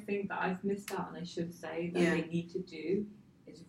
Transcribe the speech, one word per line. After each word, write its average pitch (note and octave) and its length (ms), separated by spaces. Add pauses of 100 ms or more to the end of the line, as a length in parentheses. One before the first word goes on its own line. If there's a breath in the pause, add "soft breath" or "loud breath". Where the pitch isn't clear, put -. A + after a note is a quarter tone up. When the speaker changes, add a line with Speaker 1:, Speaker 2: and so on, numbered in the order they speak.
Speaker 1:
think G3+ 260
that F3 120
I've F#3 220
missed G3+ 280
out F3 180
and D#3+ 60
I E3 60
should E3+ 320
say E3+ 400
that F3 80
Speaker 2:
Yeah. E3+ 140
Speaker 1:
they D#3+ 100
need E3+ 240
to F#3 80
do G3 480 (400)
is - 220